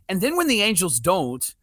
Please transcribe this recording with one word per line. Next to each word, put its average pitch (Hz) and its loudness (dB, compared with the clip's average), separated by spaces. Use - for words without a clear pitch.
and 185 0
then 285 0
when 349 2
the 240 2
Angels 185 0
don't, 131 -2